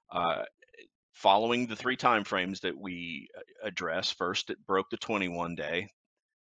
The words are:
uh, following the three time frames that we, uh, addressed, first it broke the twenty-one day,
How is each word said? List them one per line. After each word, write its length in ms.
uh, 340
following 540
the 100
three 200
time 280
frames 360
that 160
we, 600
uh, 320
addressed, 480
first 320
it 180
broke 220
the 80
twenty-one 580
day, 340